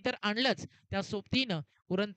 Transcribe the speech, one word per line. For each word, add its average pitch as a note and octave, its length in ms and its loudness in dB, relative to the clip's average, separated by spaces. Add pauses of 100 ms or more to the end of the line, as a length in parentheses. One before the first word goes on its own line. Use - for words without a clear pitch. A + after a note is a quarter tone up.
तर B3 160 0
आणलंच, G#3+ 460 0 (240)
त्या G3 100 0
सोबतीनं G#3 580 0 (300)
उरण G3+ 260 0